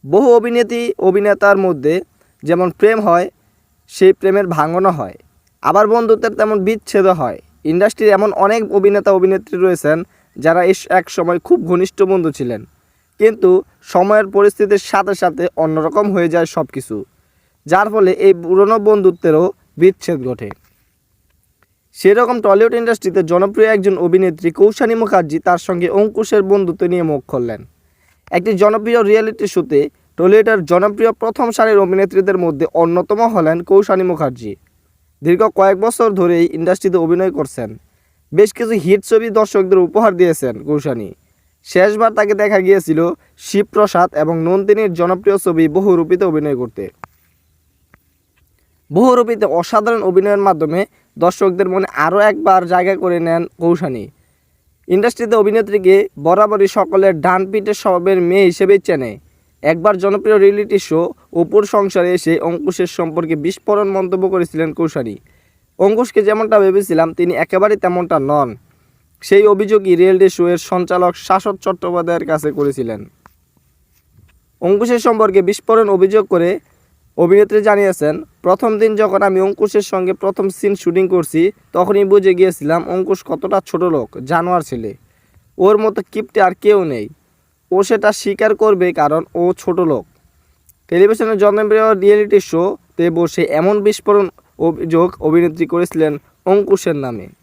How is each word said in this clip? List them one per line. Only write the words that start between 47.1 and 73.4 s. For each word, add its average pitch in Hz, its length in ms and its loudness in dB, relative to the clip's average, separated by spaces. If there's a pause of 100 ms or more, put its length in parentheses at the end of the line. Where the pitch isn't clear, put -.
বহুরূপীতে 233 540 2
অসাধারণ 208 560 -2
অভিনয়ের 190 360 2
মাধ্যমে 170 480 0 (320)
দর্শকদের 185 500 0
মনে 190 260 -2
আরও 160 240 0
একবার 202 480 2
জায়গা 180 300 0
করে 175 240 -2
নেন 170 260 -2 (120)
কৌশানী। 160 500 -4 (800)
ইন্ডাস্ট্রিতে 214 480 0
অভিনেত্রীকে 202 720 2 (100)
বরাবরই 196 480 2
সকলের 190 540 0
ডান 185 300 0
পিঠের 208 240 -4
স্বভাবের 185 460 0
মেয়ে 185 240 2
হিসেবেই 190 340 2
চেনে। 131 400 -4 (440)
একবার 170 360 0
জনপ্রিয় 202 400 0
রিয়েলিটি 202 400 2
শো 165 340 -2 (200)
অপুর 175 340 0
সংসারে 185 480 0
এসে 165 260 -2
অঙ্কুশের 175 460 -4
সম্পর্কে 165 500 -4
বিস্ফোরণ 202 520 -2
মন্তব্য 190 400 -2
করেছিলেন 165 440 -4
কৌশানী। 139 440 -6 (600)
"অঙ্কুশকে 220 440 0
যেমনটা 214 380 2
ভেবেছিলাম, 185 540 0
তিনি 175 200 -2
একেবারেই 190 420 0
তেমনটা 180 420 -2
নন।" 139 380 -2 (640)
সেই 202 240 4
অভিযোগই 196 500 2
রিয়েলিটি 185 320 4
শো 175 180 0
এর 175 120 0
সঞ্চালক 180 580 -2
শাশ্বত 196 400 -2
চট্টোপাধ্যায়ের 175 720 -4
কাছে 151 260 -2
করেছিলেন। 131 580 -6 (1500)